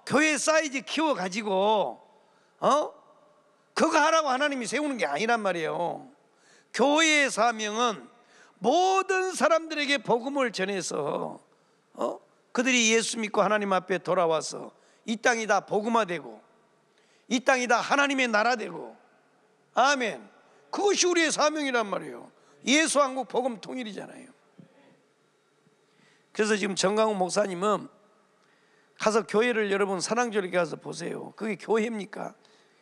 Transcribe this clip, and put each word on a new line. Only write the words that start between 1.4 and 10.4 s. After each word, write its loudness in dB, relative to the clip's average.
어? 2
그거 2
하라고 4
하나님이 0
세우는 -4
게 -2
아니란 0
말이에요. -4
교회의 4
사명은 0
모든 2
사람들에게 0
복음을 0